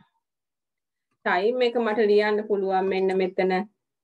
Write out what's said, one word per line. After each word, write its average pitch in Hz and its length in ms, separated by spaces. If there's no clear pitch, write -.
ටයිම් 226 360
එක 240 140
මට 226 260
ලියන්න 208 420
පුළුවන් 190 460
මෙන්න 190 260
මෙතන. 185 380